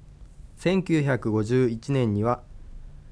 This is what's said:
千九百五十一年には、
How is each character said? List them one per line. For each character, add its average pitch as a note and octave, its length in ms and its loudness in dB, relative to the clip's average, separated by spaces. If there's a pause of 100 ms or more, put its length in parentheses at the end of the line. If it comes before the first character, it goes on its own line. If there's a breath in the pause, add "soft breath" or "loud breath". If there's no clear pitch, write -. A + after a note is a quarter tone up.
(560)
千 F3+ 260 2
九 D#3 200 2
百 B2 280 0
五 G#2+ 120 2
十 B2 260 4
一 A2+ 240 -4
年 B2 200 2
に G2+ 100 0
は、 A#2+ 200 0 (680)